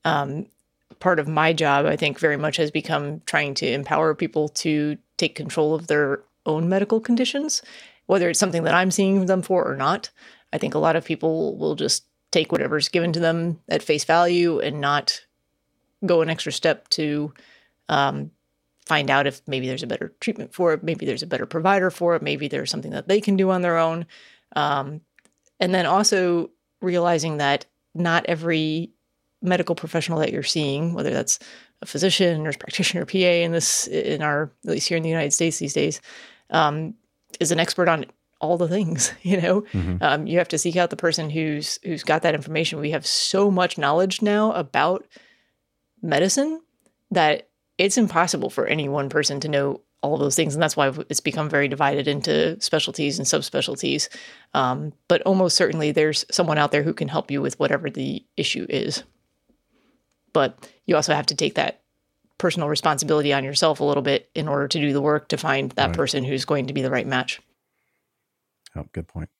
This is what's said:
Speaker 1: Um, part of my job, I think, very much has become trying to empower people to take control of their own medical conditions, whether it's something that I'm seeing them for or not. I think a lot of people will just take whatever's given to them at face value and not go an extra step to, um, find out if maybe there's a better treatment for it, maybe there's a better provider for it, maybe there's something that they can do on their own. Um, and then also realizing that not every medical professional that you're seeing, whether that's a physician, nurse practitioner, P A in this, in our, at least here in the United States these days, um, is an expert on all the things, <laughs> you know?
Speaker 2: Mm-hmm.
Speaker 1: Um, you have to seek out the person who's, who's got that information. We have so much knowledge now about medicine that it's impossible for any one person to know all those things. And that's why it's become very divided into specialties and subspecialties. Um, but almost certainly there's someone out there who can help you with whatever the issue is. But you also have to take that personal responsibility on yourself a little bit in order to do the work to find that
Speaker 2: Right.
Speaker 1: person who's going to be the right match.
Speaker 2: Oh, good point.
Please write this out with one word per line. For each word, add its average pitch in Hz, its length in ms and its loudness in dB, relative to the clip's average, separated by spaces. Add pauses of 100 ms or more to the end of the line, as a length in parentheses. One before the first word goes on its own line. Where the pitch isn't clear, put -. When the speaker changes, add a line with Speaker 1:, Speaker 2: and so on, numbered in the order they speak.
Speaker 1:
Um, 147 440 -2 (520)
part 175 200 2
of 143 80 -2
my 156 260 2
job, 147 320 2
I 151 100 2
think, 147 240 -2
very 147 180 2
much 147 200 -2
has 151 140 0
become 151 540 -4
trying 147 300 -2
to 143 160 -2
empower 151 440 0
people 151 340 -2
to 151 480 -2 (200)
take 160 180 0
control 156 400 0
of 160 120 -6
their 143 340 2 (240)
own 160 240 0
medical 202 300 2
conditions, 254 640 0 (460)
whether 175 220 4
it's 160 100 0
something 170 240 0
that 160 100 2
I'm 185 180 4
seeing 190 360 2
them 185 160 2
for 185 260 2
or 135 60 -4
not. 143 340 -2 (420)
I 151 60 -4
think 147 160 -4
a 151 60 0
lot 160 160 2
of 160 100 -2
people 160 520 -2
will 151 180 -2
just - 300 -2 (260)
take 160 200 2
whatever's - 380 0
given 170 240 0
to 165 60 -2
them 165 400 0 (100)
at 160 140 0
face 147 200 0
value 175 560 4
and 147 220 -2
not 143 440 -2 (800)
go 170 160 4
an 160 80 0
extra 160 220 -6
step - 380 -2
to, 147 440 -2 (560)
um, 143 420 0 (540)
find 147 240 0
out 139 180 4
if 135 200 -6
maybe 131 200 -4
there's 131 160 -6
a 127 40 -8
better - 320 -6
treatment - 340 -6
for 170 200 2
it, - 100 -4
maybe 160 220 -4
there's 139 180 -4
a 165 40 -10
better - 180 -4
provider 185 460 2
for 170 240 2
it, 151 60 -2
maybe 147 260 -4
there's 139 240 -4
something 156 200 -8
that 143 160 -8
they 196 140 4
can 202 160 2
do 190 120 4
on 185 120 2
their 175 160 2
own. 165 280 0 (500)
Um, 147 460 -2 (580)
and 185 140 2
then 180 120 2
also 180 640 2 (320)
realizing 170 560 0
that 143 280 0 (300)
not 170 320 0
every 160 640 -2 (500)
medical 180 340 0
professional 160 440 -4
that 156 120 0
you're 143 120 -4
seeing, 156 500 -2
whether - 180 -2
that's - 280 -2 (420)
a - 40 -14
physician, 170 580 0
nurse 151 140 -4
practitioner, - 480 -4
P 190 200 0
A 175 180 4
in 165 80 0
this, - 360 0
in 151 340 -2
our, 151 300 -2 (140)
at 165 60 -4
least 160 160 -2
here 170 100 0
in 160 60 -2
the 160 60 -2
United 160 240 0
States 165 260 0
these 143 140 -6
days, 147 280 -2 (480)
um, 160 440 0 (460)
is 160 120 0
an 165 80 2
expert 175 300 2
on 156 160 0 (340)
all 165 180 0
the 170 120 0
things, 170 480 0
<laughs> - 40 -20
you 180 200 2
know? 185 200 2 (120)
Speaker 2:
Mm-hmm. 90 280 0
Speaker 1:
Um, 147 260 2
you 160 100 2
have 175 120 2
to 160 80 -2
seek 165 200 -2
out 175 140 2
the 170 40 -6
person 165 340 -2
who's, 151 540 -4
who's 160 200 -6
got 160 180 2
that 160 140 2
information. 156 440 -4
We 147 120 -4
have 156 140 -4
so - 460 2
much 180 260 0
knowledge 165 440 0
now 214 320 2
about 165 520 0 (960)
medicine 190 600 0 (500)
that 151 380 2 (300)
it's 196 180 2
impossible 175 520 2
for - 160 -2
any 147 240 -2
one 139 200 -2
person 143 320 0
to 156 60 -6
know 143 340 0 (200)
all 147 160 -2
those 143 180 0
things. 151 200 0
And 156 80 0
that's 151 140 0
why 139 140 2 (180)
it's 147 100 -2
become 151 300 -4
very 143 180 2
divided 143 400 0
into 156 520 0
specialties 151 600 -2
and 139 80 -2
subspecialties. 143 840 -2 (460)
Um, 139 380 -2 (140)
but - 160 4
almost 185 320 4
certainly 156 360 2
there's 156 400 2
someone 160 260 2
out 147 140 2
there 147 120 4
who 160 100 -2
can 151 140 -4
help 147 220 -4
you 143 120 -2
with 139 180 -4
whatever 147 320 0
the 139 320 -6 (120)
issue - 320 -2
is. - 360 -4 (1300)
But - 380 0 (140)
you 175 100 2
also 151 200 2
have 143 120 -2
to 147 80 -4
take 147 200 -2
that - 260 -2 (580)
personal 165 300 0
responsibility 147 640 0
on 139 100 0
yourself 143 360 0
a 139 40 0
little 143 200 0
bit 135 320 0
in 156 120 -4
order 143 200 -2
to 156 120 -2
do 147 140 2
the 143 80 2
work 151 280 0
to 151 80 -2
find 139 360 -2
that 139 140 2
Speaker 2:
Right. 165 80 -2
Speaker 1:
person 143 280 0
who's 131 220 -4
going 139 220 -2
to 139 60 -8
be 139 100 -2
the 131 80 -2
right 127 160 -2
match. 127 320 -4 (1400)
Speaker 2:
Oh, 76 160 -10
good 82 160 -8
point. 80 220 -12 (100)